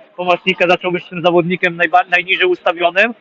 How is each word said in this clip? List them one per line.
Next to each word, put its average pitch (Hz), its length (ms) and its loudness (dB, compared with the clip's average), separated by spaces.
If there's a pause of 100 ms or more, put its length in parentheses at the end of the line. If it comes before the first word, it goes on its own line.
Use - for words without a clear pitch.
(160)
pomocnika, 180 520 -2
zaczął 180 240 0
być 170 180 -6
tym 175 120 -10
zawodnikiem 175 540 0
najba-, 175 340 0
najniżej 175 360 0
ustawionym. 180 760 0